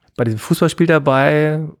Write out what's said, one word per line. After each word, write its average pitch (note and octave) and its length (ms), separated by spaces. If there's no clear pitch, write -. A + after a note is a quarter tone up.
bei B2 80
diesem A2 160
Fußballspiel E3+ 480
dabei, D3+ 720